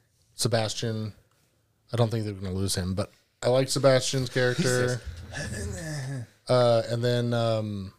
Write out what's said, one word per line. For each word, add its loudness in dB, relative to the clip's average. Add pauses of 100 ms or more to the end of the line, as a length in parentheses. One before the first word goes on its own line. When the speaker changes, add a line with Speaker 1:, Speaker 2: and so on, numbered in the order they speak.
(360)
Speaker 1:
Sebastian, -2 (800)
I -4
don't 4
think -2
they're -6
gonna -6
lose 0
him. -2
But -4 (300)
I 2
like 4
Sebastian's 2
character. 2 (320)
Speaker 2:
<laughs> -8 (200)
Speaker 1:
Uh, 6
and -2
then, 2
um, -2